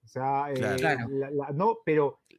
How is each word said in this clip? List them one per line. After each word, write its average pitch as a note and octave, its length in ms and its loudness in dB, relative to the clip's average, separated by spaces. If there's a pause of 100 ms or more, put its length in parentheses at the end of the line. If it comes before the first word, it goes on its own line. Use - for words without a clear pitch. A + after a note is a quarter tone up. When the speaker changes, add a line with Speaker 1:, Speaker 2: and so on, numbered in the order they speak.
Speaker 1:
o A2+ 60 -20
sea, C#3 420 -2
eh, C#3 40 -2
Speaker 2:
Claro. A#2 220 0
Speaker 3:
Claro. C3 340 0
Speaker 1:
la, C#3 200 -4
la, C#3 220 -4
no, G#3+ 320 0
pero, D3+ 340 2 (200)